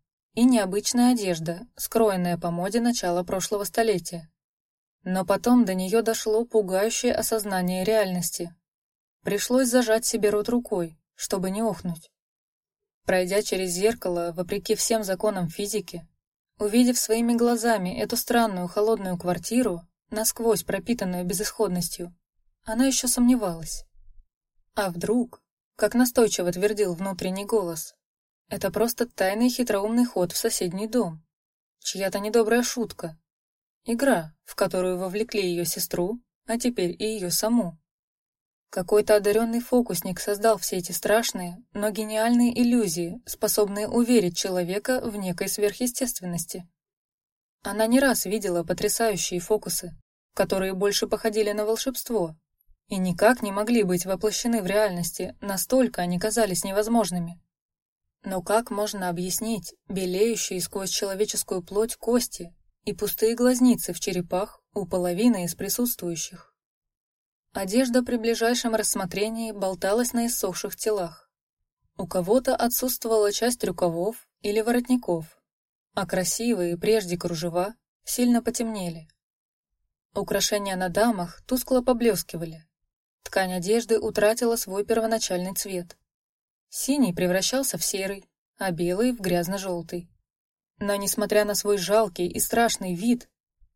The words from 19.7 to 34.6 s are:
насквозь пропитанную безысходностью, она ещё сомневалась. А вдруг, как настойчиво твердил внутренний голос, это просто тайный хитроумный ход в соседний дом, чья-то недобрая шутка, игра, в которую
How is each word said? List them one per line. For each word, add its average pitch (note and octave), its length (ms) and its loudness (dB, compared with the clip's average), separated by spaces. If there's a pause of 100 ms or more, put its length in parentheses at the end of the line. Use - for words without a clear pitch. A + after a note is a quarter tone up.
насквозь A3 520 0
пропитанную F#3 600 -2
безысходностью, F3+ 880 -2 (500)
она A#3 220 2
ещё C4 220 0
сомневалась. G#3+ 760 2 (880)
А G3 160 0
вдруг, G#3+ 520 -2 (340)
как G#3 180 2
настойчиво A#3 580 4
твердил G3 420 0
внутренний F#3 500 -4
голос, F#3 500 -2 (540)
это G3 220 -2
просто A3+ 360 0
тайный G#3 420 2
хитроумный A#3 560 2
ход F#3 280 0
в - 40 -6
соседний G3+ 500 -2
дом, G#3 380 -2 (560)
чья-то F#3+ 380 -4
недобрая A3 440 4
шутка, G3+ 560 -6 (680)
игра, A#3 500 0 (100)
в - 100 -20
которую F#3 440 0